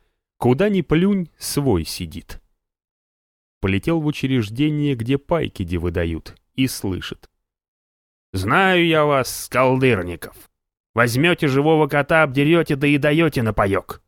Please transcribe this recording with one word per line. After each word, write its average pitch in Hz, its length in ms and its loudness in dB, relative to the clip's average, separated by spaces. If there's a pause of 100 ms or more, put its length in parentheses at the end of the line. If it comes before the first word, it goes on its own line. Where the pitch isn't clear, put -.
(360)
куда 139 320 2
ни 196 140 0
плюнь, 180 560 0
свой 117 460 -2
сидит. - 580 -12 (1160)
Полетел 101 400 0
в 151 60 -4
учреждение, 139 880 -2
где 120 220 -2
пайки 139 460 -4
де 87 160 -4
выдают, 85 580 -4 (200)
и 131 100 2
слышит: - 640 -8 (1040)
«Знаю 170 520 2
я 156 200 2
вас, 139 380 -2
скалдырников. 123 1040 0 (440)
Возьмёте 131 540 2
живого 151 380 2
кота, 147 360 2
обдерёте, 151 540 2
да 139 100 0
и 143 120 4
даёте 151 440 0
на 110 120 0
паёк. 98 540 -2